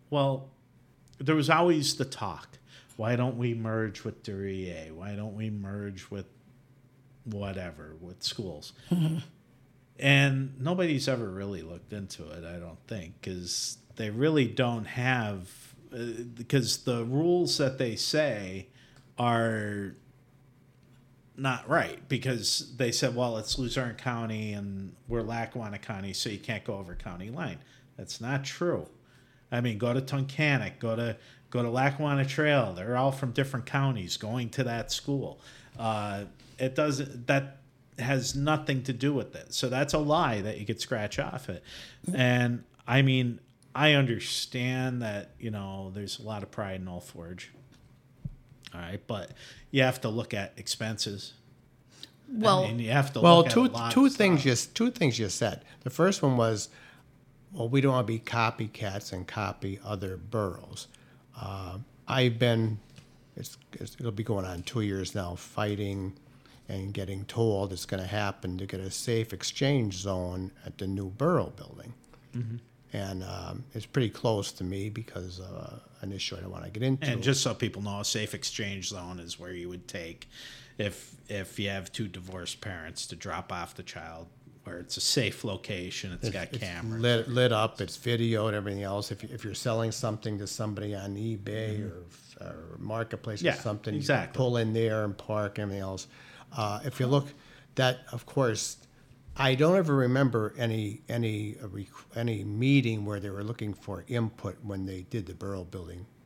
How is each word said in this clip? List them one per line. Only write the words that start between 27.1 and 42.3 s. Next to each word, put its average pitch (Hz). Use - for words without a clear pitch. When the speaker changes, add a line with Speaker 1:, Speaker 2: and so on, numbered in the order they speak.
Speaker 1:
line." 123
That's -
not 135
true. 135
I 120
mean, 117
go 120
to 135
Tunkhannock, 135
go 113
to, 117
go 123
to 120
Lackawanna 139
Trail. 139
They're 104
all 135
from 131
different 131
counties 131
going 117
to 135
that 117
school. 131
Uh, 104
it 131
doesn't, 139
that 139
has 127
nothing 143
to 175
do 135
with 120
it. -
So -
that's 135
a 160
lie 147
that 104
you 101
could 110
scratch 107
off -
it. 90
And 123